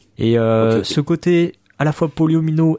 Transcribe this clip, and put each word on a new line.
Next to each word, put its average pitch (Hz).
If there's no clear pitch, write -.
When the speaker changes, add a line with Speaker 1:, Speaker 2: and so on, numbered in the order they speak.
Speaker 1:
Et, 117
euh, 113
Speaker 2:
Ok, 113
ok. 95
Speaker 1:
ce -
côté 170
à 143
la 151
fois 165
polyomino 160